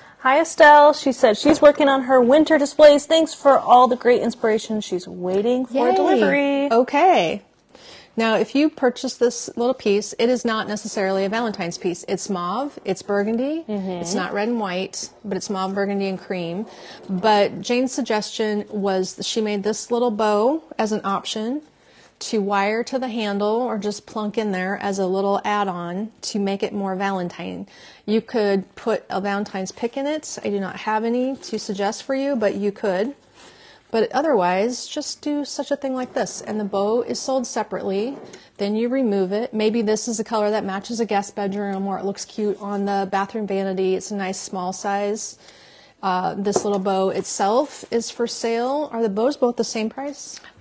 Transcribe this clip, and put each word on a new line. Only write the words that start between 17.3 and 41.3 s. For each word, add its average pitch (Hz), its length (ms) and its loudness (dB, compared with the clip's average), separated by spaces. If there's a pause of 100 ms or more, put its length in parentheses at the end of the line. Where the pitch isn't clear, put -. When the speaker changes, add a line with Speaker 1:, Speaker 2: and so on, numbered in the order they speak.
Speaker 2:
Jane's 247 320 -2
suggestion 214 800 -2
was 190 460 -2
that - 100 -8
she - 160 -2
made 208 220 -2
this 214 280 -4
little 240 200 2
bow 214 500 2 (160)
as 214 160 0
an 208 100 -2
option 220 600 -4 (560)
to - 200 -4
wire 202 460 0
to 262 140 -4
the 254 100 -4
handle 214 540 -2
or 220 160 -2
just 196 260 -6
plunk 208 320 -6
in 214 160 -2
there 185 280 -2
as 196 180 -4
a 190 80 0
little 196 360 0
add-on 196 640 -2 (120)
to - 180 -4
make 196 240 -2
it - 80 -4
more 196 240 -4
Valentine. 185 720 -6 (380)
You 214 160 2
could 202 540 0
put - 340 -4
a 190 100 -4
Valentine's 202 540 -6
pick - 240 -6
in 269 80 -4
it. 302 400 -6
I 220 40 -2
do 202 100 -2
not 190 220 -6
have 214 220 -2
any 247 320 0
to - 220 -8
suggest 202 460 -4
for 269 120 -4
you, 277 200 0
but 208 200 0
you 196 160 -2
could. 202 440 -2 (760)
But 226 200 0
otherwise, 233 760 0
just - 340 -8
do 294 240 -2
such - 240 -8
a 285 60 0
thing 269 180 -6
like 254 200 -6
this. 214 280 -4
And 214 180 -6
the 214 40 -2
bow 208 400 0
is - 160 -6
sold 262 260 -2
separately. 202 720 -4 (400)
Then 202 180 -2
you 233 140 0
remove 202 420 0
it. 220 220 -4
Maybe 220 300 0
this 214 240 0
is 220 120 -4
a 214 40 -2
color 214 260 0
that 208 160 -2
matches 196 340 -6
a 233 60 0
guest 196 300 -2